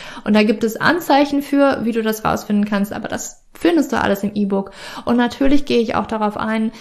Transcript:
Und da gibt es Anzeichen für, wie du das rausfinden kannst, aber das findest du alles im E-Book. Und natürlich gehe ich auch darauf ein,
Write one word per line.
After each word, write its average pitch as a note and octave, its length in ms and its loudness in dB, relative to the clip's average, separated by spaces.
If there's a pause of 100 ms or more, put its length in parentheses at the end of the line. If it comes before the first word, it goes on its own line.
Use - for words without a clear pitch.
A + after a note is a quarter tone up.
(240)
Und G#3 120 4
da G#3+ 60 6
gibt G#3+ 220 2
es A3 120 -2
Anzeichen C#4+ 640 2
für, C#4 440 2
wie A3+ 80 0
du A3 100 -2
das A3 240 -4
rausfinden G#3 400 0
kannst, G3+ 260 -2
aber - 160 -8
das - 460 -12
findest E4 380 0
du A3+ 60 -2
alles G3+ 240 0
im G3+ 120 -4
E-Book. G3 380 -2 (340)
Und A#3+ 100 2
natürlich C4 480 4
gehe A#3+ 160 2
ich G#3+ 140 -2
auch G#3+ 120 -2
darauf G#3+ 300 -2
ein, A3 440 -2